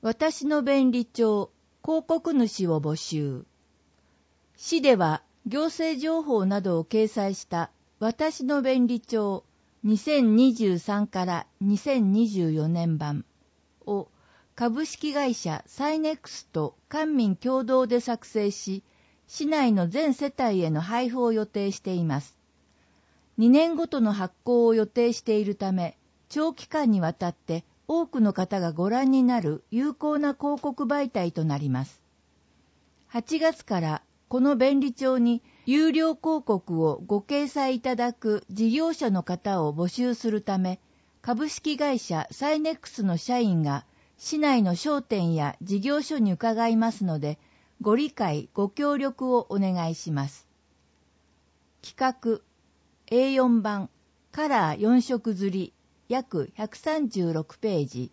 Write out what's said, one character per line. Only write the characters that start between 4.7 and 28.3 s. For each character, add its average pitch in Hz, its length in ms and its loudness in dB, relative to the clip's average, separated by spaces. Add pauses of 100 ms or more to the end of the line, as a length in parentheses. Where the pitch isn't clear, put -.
で 262 140 6
は、 170 280 0 (220)
行 269 200 -2
政 320 360 -2
情 320 220 -2
報 233 240 0
な 202 140 0
ど 180 180 0
を 165 60 -2
掲 220 240 2
載 196 260 -2
し - 120 -16
た 170 240 -4 (280)
私 262 460 -2
の 277 180 0
便 254 240 2
利 233 140 -2
帳、 208 440 -2 (380)
二 214 160 2
千 247 380 4
二 254 180 6
十 202 240 2
三 208 300 -2
か 185 160 -4
ら 180 220 -4 (140)
二 202 180 2
千 240 340 0
二 226 160 4
十 180 240 0
四 156 200 0
年 170 240 0
版 147 280 -6 (600)
を、 202 220 -4 (460)
株 240 320 -2
式 - 260 -8
会 269 220 0
社 160 320 -8
サ 294 260 -4
イ 311 60 -2
ネ 311 140 -2
ッ 311 40 -6
ク - 140 -20
ス - 160 -18
と 151 300 -4 (120)
官 311 280 -2
民 214 180 2
共 262 300 -2
同 254 240 2
で 240 100 2
作 233 280 -4
成 208 260 -2
し、 196 320 -8 (420)
市 - 200 -8
内 285 260 2
の 185 160 2
全 277 260 0
世 277 240 -6
帯 208 240 2
へ 160 80 0
の 151 100 0
配 233 300 -2
布 247 140 -2
を 233 80 2
予 220 120 0
定 202 280 -4
し - 80 -10
て 190 120 -6
い 175 120 -2
ま 143 160 -2
す。 - 180 -18 (1000)
二 226 140 6
年 320 240 6
ご 320 140 -2
と 277 120 -2
の 220 120 2
発 196 200 -4 (120)
行 240 200 4
を 226 100 6
予 214 120 2
定 240 260 0
し - 100 -8
て 214 160 0
い 214 60 0
る 202 120 -4
た 190 160 -4
め、 180 260 -4 (300)
長 311 260 -2
期 - 140 -20
間 294 200 0
に 202 120 4
わ 170 120 0
た 180 160 -4
っ 170 60 -4
て 170 300 -8 (240)
多 330 180 0
く 262 140 -2
の 208 120 4